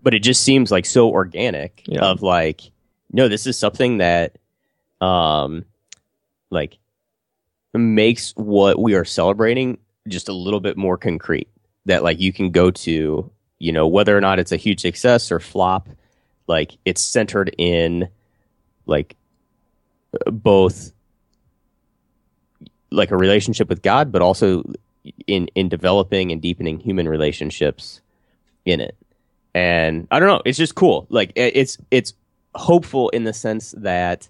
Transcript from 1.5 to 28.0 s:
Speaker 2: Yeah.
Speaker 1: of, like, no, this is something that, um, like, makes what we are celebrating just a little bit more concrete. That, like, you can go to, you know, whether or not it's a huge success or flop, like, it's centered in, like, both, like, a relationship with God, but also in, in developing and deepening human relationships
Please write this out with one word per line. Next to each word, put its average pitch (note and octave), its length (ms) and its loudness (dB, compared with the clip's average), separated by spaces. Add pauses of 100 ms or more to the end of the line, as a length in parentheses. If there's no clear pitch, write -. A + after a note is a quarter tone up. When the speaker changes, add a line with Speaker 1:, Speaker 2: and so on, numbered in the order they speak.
Speaker 2:
Yeah. - 200 -6
Speaker 1:
of, F#2 160 0
like, E2+ 400 0 (500)
no, B2+ 160 4
this G#2+ 180 -2
is B2+ 120 -4
something A#2 400 0
that, E2+ 400 0 (640)
um, D#2+ 640 0 (840)
like, D#2+ 280 -6 (960)
makes A2+ 640 2
what G2+ 420 2
we A2 160 2
are F2+ 100 2
celebrating A2+ 720 0 (300)
just F2+ 220 -8
a G2+ 40 -6
little F#2+ 280 -4
bit G2 160 -6
more F#2 200 -2
concrete. - 520 -6 (360)
That, F2+ 180 0
like, E2+ 180 -2
you F#2+ 100 0
can F#2 200 -4
go F2+ 200 4
to, D#2 580 -4 (300)
you E2 140 -6
know, D#2+ 140 2
whether G2+ 300 4
or G2+ 40 2
not F#2+ 180 2
it's F2+ 140 -4
a E2+ 40 -4
huge G2+ 220 -2
success A#2 540 0
or F2 80 -2
flop, F#2 480 -2 (580)
like, D#2 380 -2
it's F#2 160 -2
centered G#2 560 -2
in, E2+ 500 0 (800)
like, D2+ 300 -2 (1120)
both, G2 680 0 (2000)
like, F2 200 2
a G2 60 0
relationship G2+ 520 2
with F2 120 -4
God, B2+ 300 2
but F#2 100 2
also F#2 420 2 (640)
in, F#2+ 280 -2
in F#2 140 0
developing F#2 600 0
and D#2+ 100 -6
deepening E2 380 -4
human F#2 280 -4
relationships D2+ 920 -4 (640)